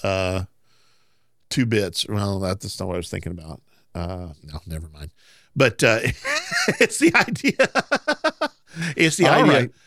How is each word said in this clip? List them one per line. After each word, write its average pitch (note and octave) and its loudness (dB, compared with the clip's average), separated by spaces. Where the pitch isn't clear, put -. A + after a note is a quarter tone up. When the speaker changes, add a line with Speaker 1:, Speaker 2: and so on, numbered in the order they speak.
Speaker 1:
Uh, F#2+ -2
two B2+ 0
bits. G#2 -2
Well, G2+ -2
that, F#2+ -2
that's - -10
not G2 -6
what F#2 -4
I F2 -4
was F2 -8
thinking F#2+ -8
about. D#2+ -14
Uh, F2+ -8
no, D2+ -14
never D#2+ -10
mind. D2+ -16
But, C3+ 2
uh, A#2 6
<laughs> D#4 -4
it's - 2
the E4 4
idea. - 0
<laughs> - -
It's D#3+ 2
the E3 4
Speaker 2:
All D3 6
Speaker 1:
idea. D3+ 6
Speaker 2:
right. B2+ 2